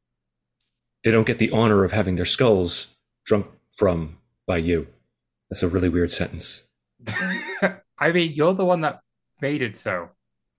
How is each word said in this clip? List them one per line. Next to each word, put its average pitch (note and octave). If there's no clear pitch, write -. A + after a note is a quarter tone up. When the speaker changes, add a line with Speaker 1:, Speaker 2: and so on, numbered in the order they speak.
Speaker 1:
They A2+
don't A2+
get A#2+
the A2
honor A2
of F#2
having F#2+
their F2
skulls G2
drunk -
from E2+
by F#2
you. E2
That's -
a F2+
really F2+
weird E2+
sentence. -
Speaker 2:
<laughs> -
I D3+
mean, E3
you're D#3
the F#3+
one F3+
that D3+
made C#3+
it A2
so. F2+